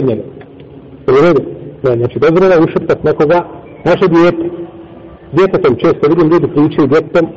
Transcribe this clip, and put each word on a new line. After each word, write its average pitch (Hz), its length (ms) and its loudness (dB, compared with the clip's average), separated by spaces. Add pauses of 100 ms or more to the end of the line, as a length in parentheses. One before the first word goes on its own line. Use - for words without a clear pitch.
od 135 80 0
njega. 107 160 -4 (840)
U 131 160 4
redu? 170 180 2 (400)
Ne, 131 180 0
znači, 120 180 -4
dozvoljeno 180 360 2
je 160 120 4
ušutkat - 380 -4
nekoga, 151 340 2 (460)
naše 180 300 0
dijete. 170 300 2 (920)
Djetetom 190 460 2
često 165 280 0
vidim, 165 220 2
ljudi 156 220 2
pričaju, 151 320 0
djetetom 160 380 0 (120)